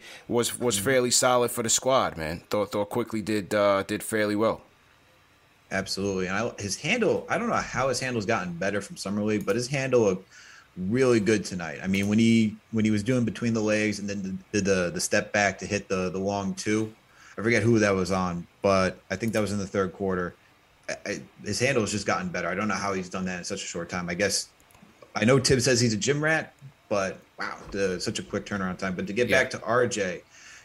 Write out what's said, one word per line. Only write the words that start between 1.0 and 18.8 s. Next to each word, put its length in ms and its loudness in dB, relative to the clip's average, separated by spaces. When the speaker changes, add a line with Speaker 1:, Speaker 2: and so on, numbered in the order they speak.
Speaker 1:
solid 400 4
for 120 -4
the 60 -2
squad, 480 2
man. 320 -4
Thought, 240 -2
thought 160 -2
Quickley 320 -4
did, 340 -2
uh, 280 4
did 200 -4
fairly 320 0
well. 280 0
Speaker 2:
Absolutely. 560 -2
And 100 -2
I, 220 -2
his 180 -4
handle, 540 0
I 80 0
don't 100 -4
know 80 0
how 320 -2
his 100 -2
handle's 280 -4
gotten 280 -2
better 280 -2
from 160 -14
Summer 240 -4
League, 240 0
but 100 0
his 120 -4
handle 340 2
looked 260 0
really 440 4
good 260 2
tonight. 360 -8
I 40 -6
mean, 220 0
when 100 4
he, 380 4
when 120 2
he 60 4
was 120 2
doing 220 0
between 300 -2
the 80 0
legs 360 0
and 100 -8
then 300 -6
the, 80 2
the, 320 2
the 80 -6
step 320 0
back 280 2
to 60 -10
hit 220 -4
the, 220 -2
the 80 -6
long 360 -2
two, 380 -2
I 40 -6
forget 200 2
who 160 4
that 160 4
was 180 0
on, 340 -2
but 380 2